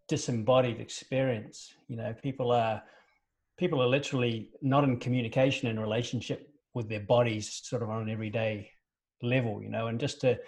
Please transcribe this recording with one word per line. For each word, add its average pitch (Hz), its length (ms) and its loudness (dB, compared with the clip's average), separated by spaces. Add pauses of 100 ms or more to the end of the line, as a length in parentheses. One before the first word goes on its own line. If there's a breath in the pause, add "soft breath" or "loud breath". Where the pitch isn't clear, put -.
disembodied 120 720 2
experience. 123 920 -4 (140)
You 123 80 -8
know, 110 180 -6
people 131 380 -2
are, 113 300 2 (760 soft breath)
people 156 240 2
are 123 60 4
literally 123 640 0 (100)
not 139 220 4
in 127 160 2
communication 127 680 0
and 110 120 -2
relationship 110 720 -4 (200)
with 113 140 -4
their 110 120 -4
bodies 113 520 2 (140)
sort 117 160 -4
of 107 80 -4
on 113 120 -4
an 107 80 -4
everyday 110 640 -4 (500)
level, 120 400 0
you 104 80 -10
know, 113 180 -2
and 117 120 -2
just - 220 -4
to, - 260 4